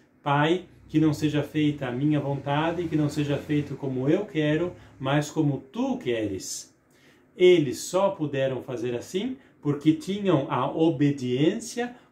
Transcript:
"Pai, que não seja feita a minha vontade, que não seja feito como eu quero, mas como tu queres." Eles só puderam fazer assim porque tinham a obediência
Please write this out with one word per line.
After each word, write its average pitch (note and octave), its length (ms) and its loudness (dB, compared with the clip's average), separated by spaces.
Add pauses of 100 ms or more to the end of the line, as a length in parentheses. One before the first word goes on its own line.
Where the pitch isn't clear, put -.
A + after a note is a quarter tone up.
(220)
"Pai, D3+ 440 2 (200)
que D#3 140 2
não D#3 140 4
seja D3 280 0
feita D3 440 -2
a A#2+ 60 -4
minha C#3+ 280 0
vontade, D3 680 -2
que D#3+ 100 -4
não D3 120 2
seja C#3+ 300 -2
feito C#3+ 360 -2
como C3 320 -4
eu D#3+ 200 2
quero, D#3 480 0 (260)
mas C#3+ 300 0
como C#3+ 420 0
tu B3+ 240 -2
queres." G#2+ 800 -6 (600)
Eles E3+ 440 6
só F#3+ 320 0
puderam C3+ 520 -4
fazer A#2+ 320 -6
assim G#3 420 -4 (240)
porque D3 340 2
tinham F#3 560 0
a C3+ 200 0
obediência D#3 1300 0 (160)